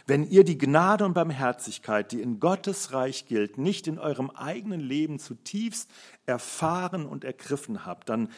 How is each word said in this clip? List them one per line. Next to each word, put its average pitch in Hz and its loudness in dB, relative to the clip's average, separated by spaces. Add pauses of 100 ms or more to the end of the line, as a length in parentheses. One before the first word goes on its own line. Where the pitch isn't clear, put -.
Wenn 143 2
ihr 190 12
die 156 0
Gnade 175 4
und 185 2
Barmherzigkeit, 123 -2
die 117 -4
in 113 -4
Gottes 185 -2
Reich 131 -2
gilt, 104 -2
nicht 170 -2
in 160 -4
eurem 135 -4
eigenen 190 -8
Leben 147 -2
zutiefst - -8 (380)
erfahren 170 -2
und 143 -10
ergriffen 131 -6
habt, - -10
dann 113 0